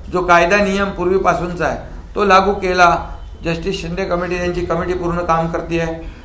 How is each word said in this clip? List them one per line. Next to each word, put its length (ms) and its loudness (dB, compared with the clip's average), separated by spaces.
जो 100 0
कायदा 340 4
नियम 340 0
पूर्वीपासूनचा 760 0
आहे 120 -2
तो 100 0
लागू 280 6
केला. 520 4
जस्टिस 360 -4
शिंदे 240 -4
कमिटी, 340 -2
त्यांची 260 -2
कमिटी 300 -2
पूर्ण 240 -2
काम 280 2
करते 340 -4
आहे, 440 -6